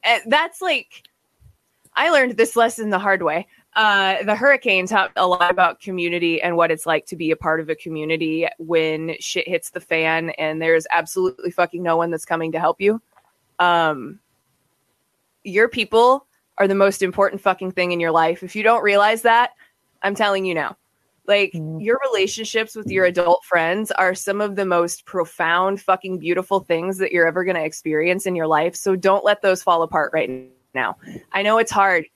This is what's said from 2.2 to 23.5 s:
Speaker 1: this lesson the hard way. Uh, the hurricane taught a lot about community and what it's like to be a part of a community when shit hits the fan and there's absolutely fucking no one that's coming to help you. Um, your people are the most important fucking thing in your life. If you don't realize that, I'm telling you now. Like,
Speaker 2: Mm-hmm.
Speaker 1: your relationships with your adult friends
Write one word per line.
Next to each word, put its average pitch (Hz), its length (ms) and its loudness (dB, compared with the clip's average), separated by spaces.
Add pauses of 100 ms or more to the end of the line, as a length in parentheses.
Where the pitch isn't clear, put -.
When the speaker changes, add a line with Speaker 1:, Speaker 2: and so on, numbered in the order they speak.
Speaker 1:
this 226 200 0
lesson 226 340 0
the 190 80 0
hard 196 240 0
way. 165 240 -2 (280)
Uh, 196 480 2
the 214 140 0
hurricane 233 500 2
taught 196 300 0
a 185 100 2
lot 180 240 2
about 180 300 2
community 170 640 -2
and 170 160 0
what 165 120 4
it's 160 140 -4
like 156 220 0
to 180 100 -12
be 160 140 -4
a 156 60 0
part 160 220 -2
of 160 120 -8
a 156 40 -2
community 160 720 -4 (120)
when 160 600 -2
shit - 300 -6
hits 175 220 -6
the 180 100 -12
fan 160 500 -2
and 156 300 -6
there's 160 300 2
absolutely 175 600 -2
fucking 175 320 -2
no 165 140 2
one 170 140 0
that's 160 160 -8
coming 165 260 -4
to 160 80 -4
help 160 220 0
you. 214 180 0 (600)
Um, 165 580 0 (1300)
your 208 240 2
people 240 580 2 (320)
are 196 100 4
the 196 60 2
most 196 280 2
important 196 400 0
fucking 185 300 -2
thing 180 200 -2
in 170 80 -2
your 165 120 0
life. 165 300 2
If 180 140 -16
you 214 60 -4
don't 220 200 4
realize 208 400 2
that, 233 300 4 (500)
I'm 202 120 -2
telling 196 300 0
you 180 100 -2
now. 151 220 -4 (500)
Like, 202 260 2
Speaker 2:
Mm-hmm. 160 280 -8
Speaker 1:
your 226 240 0
relationships 220 720 -4
with 214 140 -10
your 190 160 2
adult 175 380 2
friends 180 460 -2